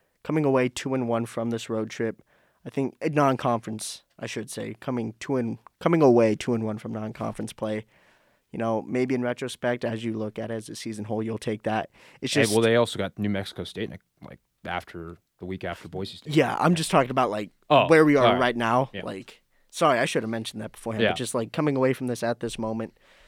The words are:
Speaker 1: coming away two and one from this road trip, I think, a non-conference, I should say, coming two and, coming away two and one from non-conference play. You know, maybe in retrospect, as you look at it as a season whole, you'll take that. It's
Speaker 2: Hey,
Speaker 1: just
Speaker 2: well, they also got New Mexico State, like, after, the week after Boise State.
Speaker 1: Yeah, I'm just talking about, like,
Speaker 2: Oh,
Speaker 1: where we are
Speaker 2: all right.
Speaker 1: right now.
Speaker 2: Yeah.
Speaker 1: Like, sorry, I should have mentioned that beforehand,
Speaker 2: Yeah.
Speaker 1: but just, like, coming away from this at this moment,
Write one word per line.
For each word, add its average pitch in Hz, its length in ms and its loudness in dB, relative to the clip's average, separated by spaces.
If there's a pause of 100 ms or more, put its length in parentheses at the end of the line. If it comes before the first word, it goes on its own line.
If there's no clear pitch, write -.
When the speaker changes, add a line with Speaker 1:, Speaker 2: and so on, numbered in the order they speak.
(220)
Speaker 1:
coming 156 220 0
away 131 240 4
two 131 260 -6
and 127 140 -2
one 117 180 0
from 117 240 -4
this 113 180 -6
road 110 220 -4
trip, - 320 -6 (420)
I - 60 -14
think, 135 300 -2
a 160 80 -2
non-conference, 127 920 0 (160)
I 110 80 -10
should 110 240 -8
say, 110 300 -10
coming 117 380 -6
two 135 180 -4
and, 113 220 -4 (200)
coming 165 240 4
away 117 320 8
two 120 200 -2
and 113 100 -2
one 107 140 -4
from 113 140 -10
non-conference 110 600 -8
play. 107 340 -6 (640)
You - 60 -10
know, 113 240 -2
maybe 127 320 -2
in 123 80 -2
retrospect, 123 640 -4
as 113 200 -4
you 110 140 -4
look 107 200 -6
at 110 120 -6
it 113 40 -6
as 110 140 -10
a 110 60 -14
season 107 320 -8
whole, 110 160 -4
you'll 110 160 -6
take 110 240 -6
that. 110 260 -2 (320)
It's 127 140 -4
Speaker 2:
Hey, 143 80 4
Speaker 1:
just 107 100 2
Speaker 2:
well, 110 80 4
they 113 160 6
also 120 220 2
got 98 200 -6
New 104 120 -2
Mexico 98 340 -4
State, - 260 -8 (320)
like, - 180 -18 (240)
after, 87 540 -10 (200)
the 90 80 -12
week 95 180 -8
after 87 240 -8
Boise 92 300 -8
State. 147 180 -8
Speaker 1:
Yeah, 147 220 4
I'm 170 160 4
just 160 160 -2
talking 135 200 4
about, 127 200 2
like, 104 200 -4 (200)
Speaker 2:
Oh, 127 180 8
Speaker 1:
where 160 160 8
we 147 120 6
are 123 100 6
Speaker 2:
all 113 60 6
right. 123 80 2
Speaker 1:
right 123 160 2
now. 120 360 2
Speaker 2:
Yeah. 95 120 -10
Speaker 1:
Like, 98 380 -12 (280)
sorry, 147 280 2
I 123 60 2
should - 180 0
have 110 80 -6
mentioned 113 320 -8
that 110 100 -12
beforehand, 113 300 -6
Speaker 2:
Yeah. 101 80 2
Speaker 1:
but 85 60 -2
just, 123 180 -6
like, 113 180 -4
coming 151 240 0
away 131 160 4
from 127 160 -6
this 117 140 -4
at 117 180 -2
this 113 180 -6
moment, 110 400 -6 (300)